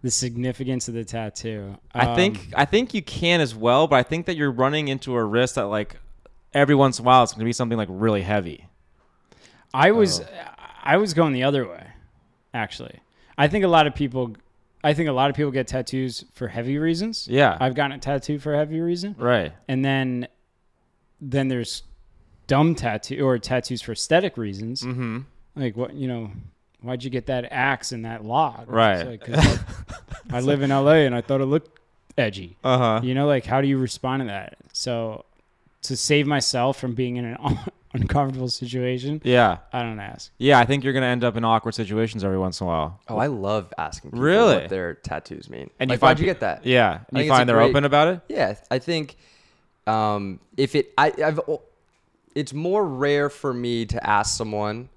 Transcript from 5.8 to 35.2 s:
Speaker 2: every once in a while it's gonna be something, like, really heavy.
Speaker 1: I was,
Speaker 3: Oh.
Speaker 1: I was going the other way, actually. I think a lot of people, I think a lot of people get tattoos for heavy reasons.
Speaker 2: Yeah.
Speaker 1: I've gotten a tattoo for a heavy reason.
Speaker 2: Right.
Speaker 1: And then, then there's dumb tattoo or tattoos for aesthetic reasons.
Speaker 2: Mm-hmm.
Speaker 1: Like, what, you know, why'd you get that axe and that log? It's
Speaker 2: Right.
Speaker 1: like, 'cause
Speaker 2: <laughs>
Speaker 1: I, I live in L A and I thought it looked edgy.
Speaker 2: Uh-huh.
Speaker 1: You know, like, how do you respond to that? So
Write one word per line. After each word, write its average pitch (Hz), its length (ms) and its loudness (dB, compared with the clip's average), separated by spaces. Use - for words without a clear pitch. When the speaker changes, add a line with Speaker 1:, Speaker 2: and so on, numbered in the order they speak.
Speaker 2:
every 143 200 6
once 135 240 4
in 117 60 -10
a - 20 2
while 127 160 8
it's 117 100 0
gonna 110 120 -8
be 117 80 -2
something, 117 260 -2
like, 104 120 -4
really 101 320 0
heavy. 90 440 -4
Speaker 1:
I 151 180 6
was, 208 280 4
Speaker 3:
Oh. - 40 -12
Speaker 1:
I 143 140 4
was 196 180 2
going 156 200 4
the 127 80 0
other 135 260 2
way, 87 180 -16
actually. - 460 -8
I 147 120 4
think 190 160 2
a 185 40 4
lot 160 180 6
of 143 80 -2
people, 127 400 -4
I 151 120 2
think 156 140 -2
a 143 40 -2
lot 131 180 2
of 135 60 -6
people 147 140 0
get 131 180 -2
tattoos 131 640 -6
for 120 160 -10
heavy 123 300 -4
reasons. 165 520 -2
Speaker 2:
Yeah. 120 300 4
Speaker 1:
I've 127 140 0
gotten 139 180 -2
a 139 60 -12
tattoo 143 400 -4
for 147 160 -4
a - 20 0
heavy 151 240 -2
reason. 175 380 -4
Speaker 2:
Right. 117 340 0
Speaker 1:
And 131 160 0
then, 131 440 -2
then 135 280 -2
there's 123 340 -4
dumb 151 280 4
tattoo 120 500 -4
or 127 140 2
tattoos 123 440 -4
for 117 100 -10
aesthetic 175 460 0
reasons. 113 440 -8
Speaker 2:
Mm-hmm. 123 380 -6
Speaker 1:
Like, 123 200 -4
what, 123 180 -6
you 139 140 -6
know, 113 240 -8
why'd 123 240 -8
you 131 60 -6
get 120 160 -6
that 127 260 -4
axe 131 400 -2
and 113 140 -8
that 113 180 -12
log? 117 380 -2
It's 107 80 -16
Speaker 2:
Right. 107 360 4
Speaker 1:
like, 117 180 -12
'cause 147 340 4
Speaker 2:
<laughs> - 400 -16
Speaker 1:
I, 120 60 -2
I - 20 -2
live 139 220 2
in 139 100 0
L 139 180 4
A 156 160 8
and 127 80 0
I 120 60 -2
thought 135 200 0
it 135 60 0
looked 151 320 -2
edgy. 98 460 -4
Speaker 2:
Uh-huh. 123 400 2
Speaker 1:
You 127 100 -2
know, 139 120 0
like, 139 200 2
how 131 140 0
do 139 80 2
you 135 100 2
respond 131 440 -4
to 123 40 -6
that? 98 300 -10
So 113 520 -6